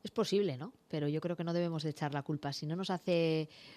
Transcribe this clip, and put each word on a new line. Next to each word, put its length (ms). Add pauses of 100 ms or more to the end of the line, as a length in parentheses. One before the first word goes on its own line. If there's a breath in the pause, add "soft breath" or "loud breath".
Es 60
posible, 480
¿no? 160 (140)
Pero 200
yo 140
creo 120
que 100
no 100
debemos 280
de 60
echar 240
la 100
culpa. 300
Si 140
no 100
nos 140
hace 580 (280 loud breath)